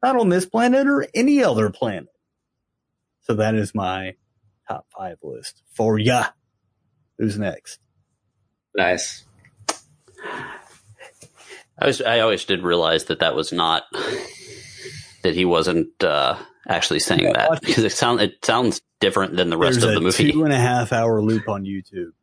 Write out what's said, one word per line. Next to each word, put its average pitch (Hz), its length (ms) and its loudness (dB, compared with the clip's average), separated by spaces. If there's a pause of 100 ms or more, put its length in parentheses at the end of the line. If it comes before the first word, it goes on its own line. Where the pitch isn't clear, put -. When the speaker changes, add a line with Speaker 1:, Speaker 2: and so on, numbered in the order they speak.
Speaker 1:
Not 262 140 2
on 220 140 2
this 180 160 2
planet 247 420 2
or 277 260 2
any 269 300 4
other 110 260 2
planet." 98 380 -6 (1120)
So 117 120 -2
that 107 200 0
is 104 200 -2
my 92 400 -4 (540)
top - 180 -10 (100)
five 90 260 -12
list 67 400 -16 (120)
for 110 240 0
ya. 117 300 2 (920)
Who's 104 200 -2
next? - 400 -8 (960)
Speaker 2:
Nice. 90 500 0 (2500)
Speaker 3:
I - 80 0
was, 131 140 0
I 117 200 2
always 110 260 0
did 90 160 -2
realize 82 440 2
that 80 120 -4
that 80 160 0
was 78 180 -4
not, 82 300 0 (1400)
that 87 120 0
he 90 100 0
wasn't, 85 580 0
uh, 73 360 0 (280)
actually 78 340 -2
saying - 200 0
Speaker 1:
Yeah, - 140 2
Speaker 3:
that, - 160 2
Speaker 1:
watch 160 120 0
it. - 40 -10
Speaker 3:
because 120 180 2
it 101 80 0
sound-, 120 300 0
it - 200 -4
sounds 117 380 0 (180)
different 101 380 0
than 90 140 2
the 82 80 0
rest 127 240 2
Speaker 1:
There's - 20 2
Speaker 3:
of - 60 4
the 95 80 2
Speaker 1:
a - 20 0
Speaker 3:
movie. 92 320 2
Speaker 1:
two 156 120 2
and 147 100 2
a 135 40 2
half 123 320 0
hour 117 300 2
loop 110 300 0
on 98 140 -4
YouTube. 95 480 -10 (100)